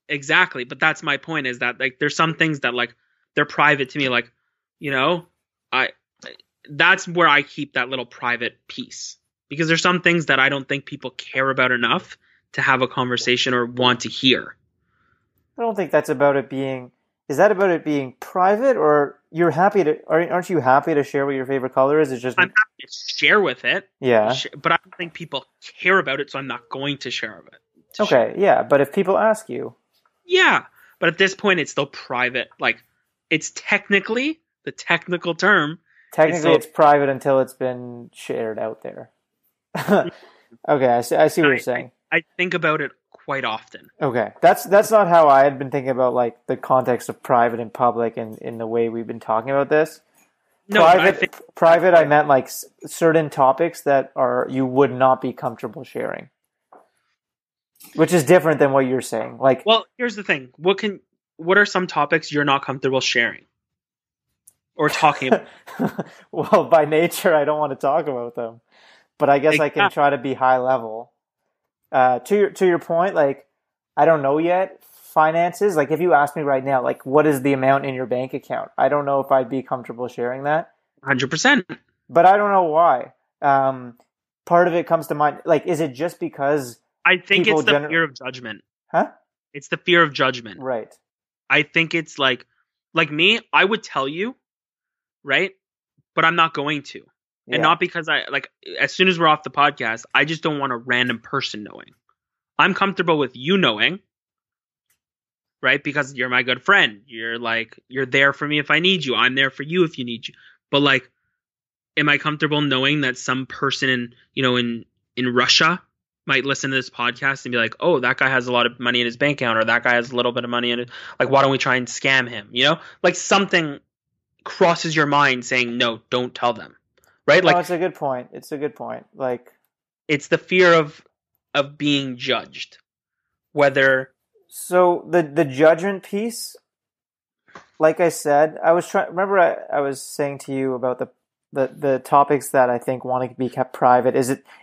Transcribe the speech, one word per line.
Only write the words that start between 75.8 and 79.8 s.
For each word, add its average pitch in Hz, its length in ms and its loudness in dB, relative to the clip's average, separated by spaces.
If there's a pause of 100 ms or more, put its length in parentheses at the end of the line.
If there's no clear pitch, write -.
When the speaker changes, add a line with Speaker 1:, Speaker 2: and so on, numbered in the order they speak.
Speaker 2:
if 156 100 -2
you 175 120 2
ask 143 240 2
me 160 60 -6
right 135 200 0
now, 131 200 -2
like, 127 240 -4
"What 147 200 4
is 143 140 2
the 139 140 0
amount 135 320 0
in 131 80 -6
your 127 100 -6
bank 123 300 -6
account?" 127 420 -8
I 135 140 2
don't 143 160 -2
know 139 140 0
if 135 120 -2
I'd 131 160 2
be 131 140 -4
comfortable 123 460 -8